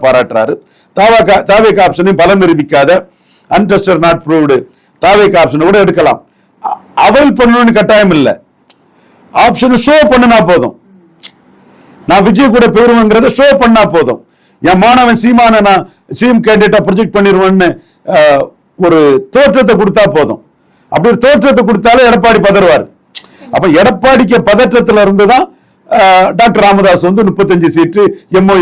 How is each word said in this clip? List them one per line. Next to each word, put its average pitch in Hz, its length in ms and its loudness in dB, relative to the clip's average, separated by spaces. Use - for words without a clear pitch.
பாராட்டுறாரு. 117 520 -2
தாவேக்கா, 202 480 2
தாவேக்கா 202 400 0
ஆப்ஷனையும் 175 340 -2
பலம் 190 240 0
நிரூபிக்காத, 151 480 0
untested, 190 500 -2
not 165 180 -2
proved 151 280 0
தாவேக்கா 190 400 2
ஆப்ஷனை 151 220 -2
கூட 196 160 0
எடுக்கலாம். 175 400 -2
அ-, - 140 -10
அவைல் 233 380 0
பண்ணணும்னு 240 400 0
கட்டாயம் 208 380 0
இல்ல, 135 300 -2
ஆப்ஷனை 240 520 0
ஷோ 302 160 2
பண்ணுனா 240 460 0
போதும். 151 280 -2
நான் 381 160 0
விஜய் 247 260 2
கூட 240 160 2
போயிருவேங்கிறத 233 640 0
ஷோ 277 300 0
பண்ணா 226 260 2
போதும். 143 360 -2
என் 170 160 0
மாணவன் 233 460 2
சீமானை 233 380 2
நான் 190 220 0
சி - 180 -4
எம் 226 160 0
கேண்டிடேட்டா 214 420 0
ப்ரொஜெக்ட் 202 320 -4
பண்ணிருவேன்னு, 190 500 0
அஹ், 151 360 2
ஒரு 151 560 0
தோற்றத்தை 247 440 0
கொடுத்தா 208 280 0
போதும். 127 280 -4
அப்படி 160 180 -2
ஒரு 233 100 0
தோற்றத்தை 254 460 0
கொடுத்தாலே 233 400 0
எடப்பாடி 226 360 0
பதறுவார். 185 460 0
அப்ப 143 160 -2
எடப்பாடிக்கு 226 760 0
பதற்றத்துல 233 600 0
இருந்து 196 260 0
தான், 269 180 2
அஹ், 190 460 2
டாக்டர் 214 280 0
ராமதாஸ் 196 380 2
வந்து 196 220 -2
முப்பத்தஞ்சு 185 420 -2
சீட்டு, 165 640 -2
எம் 190 200 0
ஓ 196 120 0